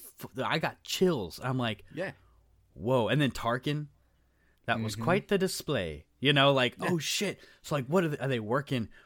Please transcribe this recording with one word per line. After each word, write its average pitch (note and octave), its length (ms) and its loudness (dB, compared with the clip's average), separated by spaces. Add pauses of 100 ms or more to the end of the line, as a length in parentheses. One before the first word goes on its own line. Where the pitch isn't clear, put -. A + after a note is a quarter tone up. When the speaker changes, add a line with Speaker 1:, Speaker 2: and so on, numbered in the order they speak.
(200)
Speaker 1:
f-, - 80 -14 (160)
I A#2 160 0
got D#3 240 -6
chills. C#3 600 0
I'm C3 140 -2
like, A#2 260 -4 (100)
Speaker 2:
Yeah. E3 180 -6 (640)
Speaker 1:
"Whoa." A2 360 0
And C#3 120 2
then C3 100 2
Tarkin, C#3+ 560 -4 (800)
that A2+ 160 0
was G#2 140 -4
Speaker 2:
Mm-hmm. A2+ 80 -8
Speaker 1:
quite F#3 240 0
the G3 100 2
display, G#2+ 680 -2 (140)
you C#3 140 4
know, C#3 200 8
like, B2+ 280 2
Speaker 2:
Yeah. F3+ 100 -2
Speaker 1:
"Oh F3 60 2
shit." - 420 -4 (220)
So, - 140 -6
like, C3+ 120 -2
what F3 160 4
are D#3+ 60 0
they, D3 80 -4
are C3+ 100 -4
they B2+ 120 0
working A#2+ 500 -2 (160)